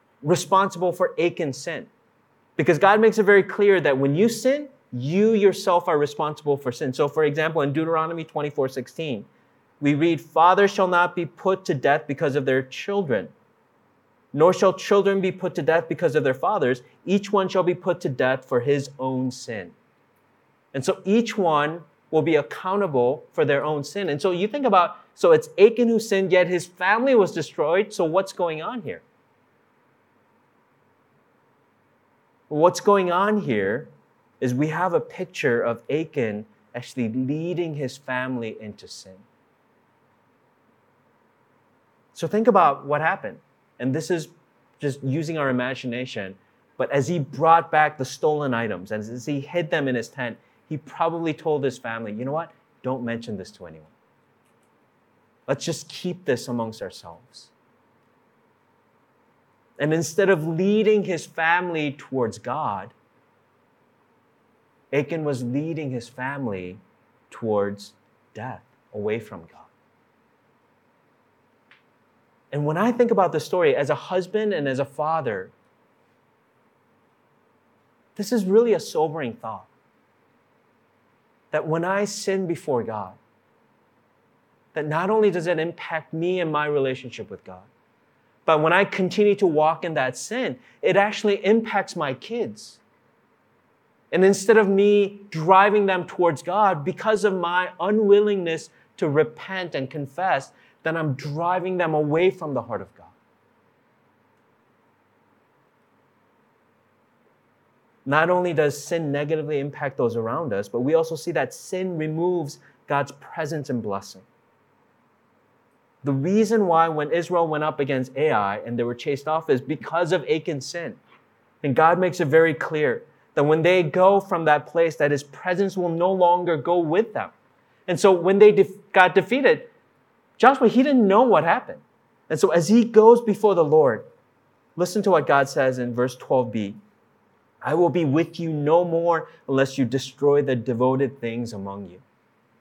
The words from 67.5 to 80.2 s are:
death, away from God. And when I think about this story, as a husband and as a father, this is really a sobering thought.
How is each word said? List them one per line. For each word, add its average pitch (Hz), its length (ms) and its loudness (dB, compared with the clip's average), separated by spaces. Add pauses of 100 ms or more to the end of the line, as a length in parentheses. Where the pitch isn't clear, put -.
death, 110 300 -14 (300)
away 107 260 -6
from 98 220 -16 (100)
God. - 160 -20 (2750)
And 147 120 -4
when 151 120 -2
I 226 160 2
think 240 180 2
about 185 220 2
this 151 120 -4
story, 165 300 2
as 139 140 -2
a 147 60 2
husband 190 580 -4
and 143 160 -2
as 131 100 -2
a 135 60 -2
father, 135 680 -4 (2750)
this 202 160 -8
is 220 140 0
really 220 280 4
a 170 60 2
sobering 151 540 -4
thought. 107 340 -14 (1800)